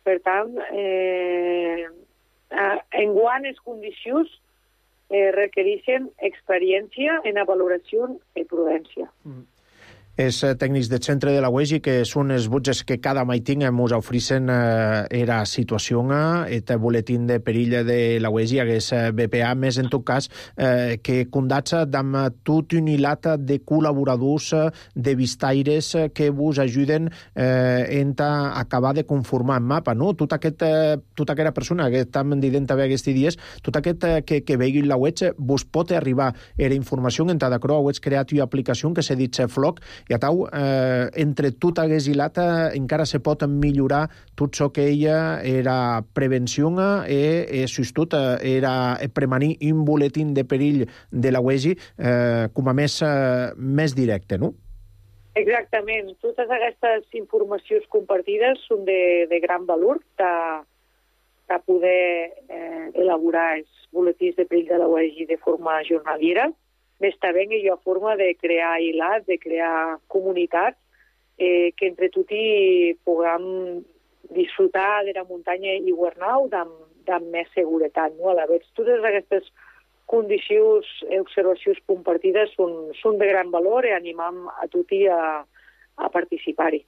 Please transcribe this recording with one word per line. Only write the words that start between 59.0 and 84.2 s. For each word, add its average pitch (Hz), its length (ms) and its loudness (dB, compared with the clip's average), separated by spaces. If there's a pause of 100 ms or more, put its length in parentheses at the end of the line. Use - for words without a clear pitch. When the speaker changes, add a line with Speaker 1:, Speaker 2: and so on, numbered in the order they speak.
Speaker 1:
de 170 120 0
gran 180 240 -2
valor 180 320 2 (200)
de, 180 160 0 (1160)
de 180 160 0
poder, 180 680 2 (160)
eh, 165 440 -12
elaborar 165 640 2
els - 340 -16
boletins 175 460 0
de 180 80 2
perill 170 240 0
de 175 80 2
la 170 100 2
uesi 160 380 0
de 160 160 -4
forma 160 380 -2 (100)
jornaliera. 165 600 0 (500)
Més 196 180 -2
també 185 300 0
que 220 100 -2
hi 196 80 0
ha 180 140 0
forma 185 340 0
de 190 140 2 (100)
crear 165 400 0
hilats, 170 460 0
de 175 160 -2
crear 165 560 -2 (100)
comunitats, 185 720 -2 (640)
eh, 175 360 2
que 190 140 -2
entre 185 240 -2
tot 190 160 -2
hi 196 640 2 (100)
puguem 170 420 0 (920)
disfrutar 190 680 0
de 196 140 -6
la 185 80 -8
muntanya 180 480 -6
i 185 240 -2
Guernau 190 560 0
d'am-, 165 240 -6 (320)
d'am 170 240 -2
més 170 240 -6
seguretat, 160 640 0
no? 185 80 0
A 180 80 2
la 160 80 0
vegada, 170 320 0
totes 233 260 2
aquestes 202 460 -2 (640)
condicions, 214 720 4 (320)
observacions 190 600 0 (100)
compartides 190 680 0
són, 165 340 -2 (100)
són 214 200 2
de 202 80 4
gran 185 220 0
valor 208 360 2
i 202 80 2
animam 175 560 -8